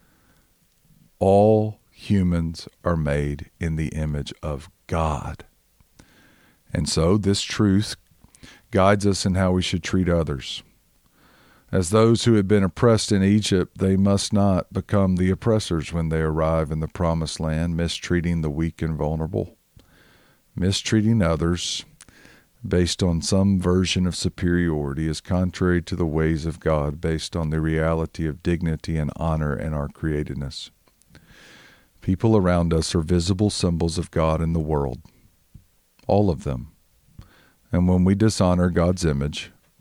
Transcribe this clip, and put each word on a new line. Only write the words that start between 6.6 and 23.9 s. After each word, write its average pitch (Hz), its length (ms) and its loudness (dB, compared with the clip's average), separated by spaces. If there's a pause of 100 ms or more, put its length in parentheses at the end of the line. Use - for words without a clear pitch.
And 76 160 -2
so 85 300 2
this 98 240 0
truth 104 520 2 (760)
guides 98 360 4
us 98 200 0
in 95 80 2
how 92 180 2
we 92 80 2
should 90 220 -2
treat 92 260 0
others. 76 540 -2 (1080)
As 92 180 0
those 113 340 4
who 117 100 6
had 101 140 2
been 101 160 4
oppressed 110 480 2
in 98 100 4
Egypt, 98 560 2
they 95 180 2
must 98 360 2
not 98 400 0
become 98 420 0
the 92 160 2
oppressors 90 640 -2
when 82 160 -2
they 80 120 0
arrive 80 520 0
in 80 80 -4
the 80 80 -4
promised 82 500 -2
land, 80 380 -2
mistreating 85 640 -2
the 78 100 -2
weak 80 320 -4
and 80 140 -4
vulnerable. 80 600 -4 (1000)
Mistreating 107 680 0
others 82 640 -2 (840)
based 90 380 0
on 85 180 0
some 95 380 2
version 92 440 0